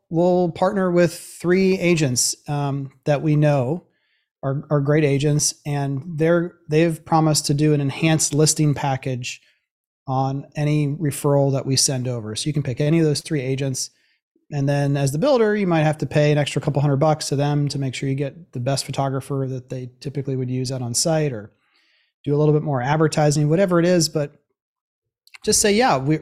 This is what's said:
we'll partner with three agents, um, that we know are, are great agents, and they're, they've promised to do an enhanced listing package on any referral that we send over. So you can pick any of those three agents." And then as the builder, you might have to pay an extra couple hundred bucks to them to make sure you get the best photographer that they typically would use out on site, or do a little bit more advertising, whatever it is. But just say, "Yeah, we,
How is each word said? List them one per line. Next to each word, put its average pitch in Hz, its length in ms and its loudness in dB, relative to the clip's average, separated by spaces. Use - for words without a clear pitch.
we'll 175 420 2
partner 190 400 0
with 175 260 2
three 185 640 0
agents, 156 560 0
um, 139 440 -4
that 143 160 0
we 151 140 2
know 147 520 0
are, 139 260 -4
are 147 120 2
great 151 220 2
agents, 147 520 0
and 139 400 -4
they're, 170 520 0
they've 160 340 2
promised 156 440 2
to 143 80 2
do 151 180 4
an 147 80 2
enhanced 147 540 0
listing 147 400 2
package 131 680 -6
on 135 400 -4
any 151 320 0
referral 139 680 0
that 135 120 -4
we 135 100 0
send 127 320 -2
over. 107 280 -6
So - 120 -8
you 147 60 -4
can 143 100 -2
pick 127 160 -6
any 151 200 2
of 160 60 4
those 147 160 0
three 151 200 -4
agents." 135 480 -4
And 143 200 -2
then 143 260 0
as 139 160 0
the 151 60 -6
builder, 220 400 2
you 202 100 -2
might 160 160 2
have 151 140 0
to 147 80 -4
pay 151 260 2
an 147 60 2
extra 143 240 -2
couple 139 200 -2
hundred 139 200 2
bucks 151 260 0
to 143 80 -2
them 143 320 0
to 135 100 -6
make 135 160 -4
sure - 140 -6
you 135 80 -2
get 143 380 -10
the 127 80 -8
best 135 240 -2
photographer 135 640 -4
that 131 180 -10
they 127 220 -12
typically 135 380 -6
would 127 120 -4
use 127 220 -4
out 127 100 -6
on 120 120 -6
site, 156 400 0
or 107 180 -12
do 143 100 -2
a 143 40 2
little 151 160 4
bit 151 100 2
more 139 180 -2
advertising, 151 680 2
whatever 175 280 2
it 170 80 4
is. 175 220 2
But 147 340 -6
just - 160 2
say, 208 140 2
"Yeah, 175 240 2
we, 151 240 0